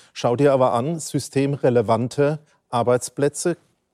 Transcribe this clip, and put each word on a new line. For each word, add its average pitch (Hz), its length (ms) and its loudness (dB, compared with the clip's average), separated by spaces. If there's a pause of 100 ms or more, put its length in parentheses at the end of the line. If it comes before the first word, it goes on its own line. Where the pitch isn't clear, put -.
(140)
schau 120 220 -2
dir 139 160 4
aber 127 220 2
an, 143 260 -2
systemrelevante 135 1400 0 (300)
Arbeitsplätze 123 840 -2 (380)